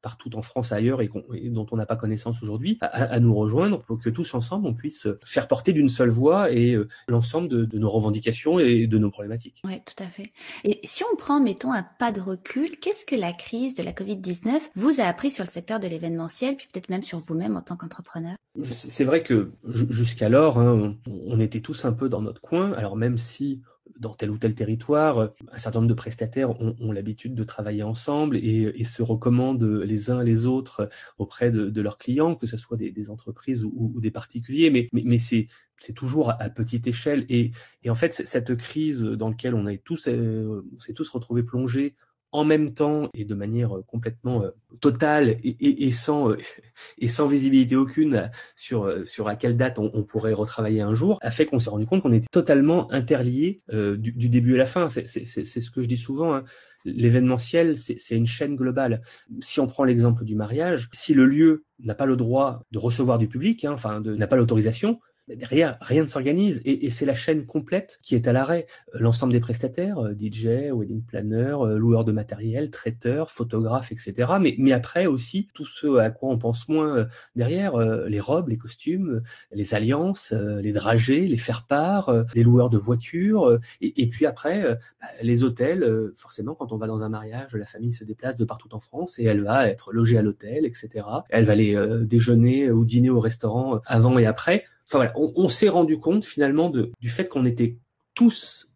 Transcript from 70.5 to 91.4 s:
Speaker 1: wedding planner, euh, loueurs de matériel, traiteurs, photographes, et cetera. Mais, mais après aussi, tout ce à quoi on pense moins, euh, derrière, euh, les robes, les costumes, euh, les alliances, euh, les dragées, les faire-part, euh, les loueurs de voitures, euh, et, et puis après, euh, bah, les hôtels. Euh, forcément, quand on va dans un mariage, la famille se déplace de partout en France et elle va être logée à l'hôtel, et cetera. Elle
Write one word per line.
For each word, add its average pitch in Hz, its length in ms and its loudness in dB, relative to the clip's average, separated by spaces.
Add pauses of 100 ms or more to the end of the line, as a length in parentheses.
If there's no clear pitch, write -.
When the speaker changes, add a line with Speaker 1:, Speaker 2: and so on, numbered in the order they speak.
Speaker 1:
wedding 110 320 -4
planner, 117 600 -2
euh, 107 160 2
loueurs 113 260 4
de 107 80 0
matériel, 113 580 -4
traiteurs, 120 600 -4
photographes, 117 600 -2
et 113 60 -10
cetera. 123 420 0
Mais, 160 200 4
mais 135 140 6
après 147 340 0
aussi, 143 480 -2
tout 156 100 -12
ce 139 320 0
à 113 140 6
quoi 131 180 -6
on 127 80 2
pense 117 320 -2
moins, 156 300 2
euh, 113 60 2 (320)
derrière, 151 400 0
euh, 113 300 2
les 104 140 -2
robes, 147 300 0
les 113 80 -2
costumes, 170 500 -4
euh, 117 140 -2 (280)
les 104 240 -4
alliances, 143 580 0
euh, 104 280 -2
les 104 120 -2
dragées, 117 540 4
les 131 120 2
faire-part, 151 720 0
euh, 117 140 4 (100)
les 117 80 4
loueurs 120 260 8
de 117 80 4
voitures, 143 720 2
euh, 117 120 6 (200)
et, - 220 -2
et 120 80 2
puis 117 160 0
après, 175 360 -2
euh, 120 120 0 (260)
bah, - 60 -20 (160)
les 120 200 4
hôtels. 131 420 0
Euh, 110 320 0
forcément, 120 380 -10
quand 120 160 -10
on 110 60 -6
va 110 100 -6
dans 110 160 -4
un 107 60 -6
mariage, 113 460 -10
la 104 100 -6
famille 117 280 -6
se 117 120 -10
déplace 120 320 -8
de 117 80 0
partout 113 300 -10
en 107 60 -10
France 175 380 -12
et 117 60 -2
elle 104 180 4
va 113 260 2
être - 220 -6
logée 117 280 4
à 107 40 4
l'hôtel, 110 440 -2
et 120 80 -6
cetera. 113 560 -8
Elle 113 160 6